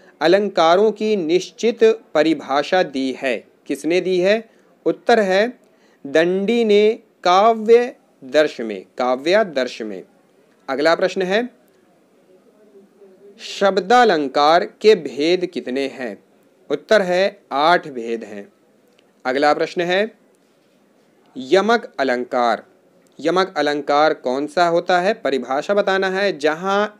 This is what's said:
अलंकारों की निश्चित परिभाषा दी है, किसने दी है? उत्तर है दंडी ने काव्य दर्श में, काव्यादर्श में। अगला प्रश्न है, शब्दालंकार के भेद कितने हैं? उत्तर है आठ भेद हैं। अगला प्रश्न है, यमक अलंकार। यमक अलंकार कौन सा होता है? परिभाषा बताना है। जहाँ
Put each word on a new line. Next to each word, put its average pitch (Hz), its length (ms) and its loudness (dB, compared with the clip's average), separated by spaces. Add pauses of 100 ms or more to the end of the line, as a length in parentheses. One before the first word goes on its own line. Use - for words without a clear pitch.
(200)
अलंकारों 190 720 2
की 214 240 -2
निश्चित 185 680 -2
परिभाषा 156 1000 0
दी 135 360 -4
है, 123 260 -4 (220)
किसने 151 340 -2
दी 185 180 -2
है? 202 300 0 (380)
उत्तर 226 340 2
है 202 380 0 (480)
दंडी 190 580 0
ने 214 340 2 (260)
काव्य 226 680 4 (300)
दर्श 147 360 0
में, 104 240 -8 (140)
काव्यादर्श 135 840 -2
में। 98 200 -12 (640)
अगला 147 260 2
प्रश्न 185 280 -2
है, 208 280 -2 (1900)
शब्दालंकार 185 1300 2
के 214 300 2
भेद 165 520 -2
कितने 131 400 -6
हैं? 117 380 -10 (460)
उत्तर 196 320 0
है 185 380 -2 (120)
आठ 156 360 2
भेद 117 360 -8
हैं। 101 280 -16 (720)
अगला 143 300 0
प्रश्न 160 260 -4
है, 185 380 -2 (1200)
यमक 190 600 0
अलंकार। 123 640 -2 (560)
यमक 180 360 -2
अलंकार 147 580 0
कौन 135 320 -4
सा 170 220 0
होता 175 320 0
है? 196 140 0
परिभाषा 139 600 -4
बताना 190 360 0
है। 185 280 -2
जहाँ 190 600 -2